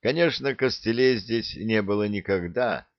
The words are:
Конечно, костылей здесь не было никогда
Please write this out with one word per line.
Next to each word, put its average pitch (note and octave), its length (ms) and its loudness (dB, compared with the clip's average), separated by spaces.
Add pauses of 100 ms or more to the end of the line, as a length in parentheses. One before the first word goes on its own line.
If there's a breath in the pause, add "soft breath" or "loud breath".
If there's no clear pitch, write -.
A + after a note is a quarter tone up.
Конечно, C#3 540 0
костылей B2 600 2
здесь A2 380 -4
не A2 260 0
было G#2 260 0
никогда G2 800 -2 (120)